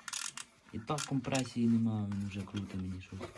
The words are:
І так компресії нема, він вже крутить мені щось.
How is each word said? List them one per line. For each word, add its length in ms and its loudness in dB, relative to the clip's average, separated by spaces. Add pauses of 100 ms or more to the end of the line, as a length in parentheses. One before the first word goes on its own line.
(720)
І 60 -4
так 220 -2
компресії 680 2
нема, 460 4
він 160 0
вже 120 -4
крутить 340 -4
мені 260 -4
щось. 180 -10 (180)